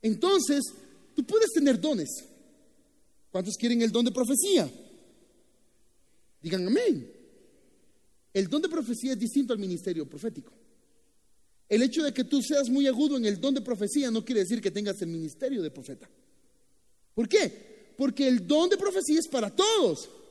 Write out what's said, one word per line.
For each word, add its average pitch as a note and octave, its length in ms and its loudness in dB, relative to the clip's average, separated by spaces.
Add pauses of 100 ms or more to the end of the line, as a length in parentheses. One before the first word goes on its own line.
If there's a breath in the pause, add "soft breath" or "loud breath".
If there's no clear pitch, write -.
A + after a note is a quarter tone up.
Entonces, C#4+ 600 2 (540)
tú C4+ 80 0
puedes A4 260 2
tener C#4 300 4
dones. G#3 280 -2 (1200)
¿Cuántos F#3+ 240 -4
quieren A#3 260 2
el A3+ 80 2
don A#3 140 2
de B3+ 80 0
profecía? B3+ 580 2 (1700)
Digan F3+ 280 -4
amén. C#4+ 440 0 (1200)
El G3 140 0
don D4 160 -2
de F4+ 60 -2
profecía C4 460 -4
es - 40 -8
distinto A#3+ 340 0
al G#3+ 60 -4
ministerio F3 500 -6
profético. F3+ 440 -12 (1160)
El A3 140 4
hecho C4+ 220 0
de C#4 100 -2
que C4 100 -2
tú C#4 160 0
seas C#4 300 0
muy C#4 160 2
agudo C#4 300 2
en A#3 100 0
el G#3 140 -2
don C#4 120 0
de C4+ 80 0
profecía A#3 500 -2
no A3+ 140 -2
quiere A3+ 180 0
decir G3 200 -2
que G3 80 0
tengas G3 320 -4
el E3+ 60 -4
ministerio E3+ 520 -6
de D#3 100 -4
profeta. - 380 -16 (1040)
¿Por A3+ 140 0
qué? - 680 0
Porque C#4 320 0
el A#3 180 2
don D#4 240 4
de G4+ 60 2
profecía F#4 420 0
es D#4+ 100 -2
para A3 260 -4
todos. F#4 540 2 (220)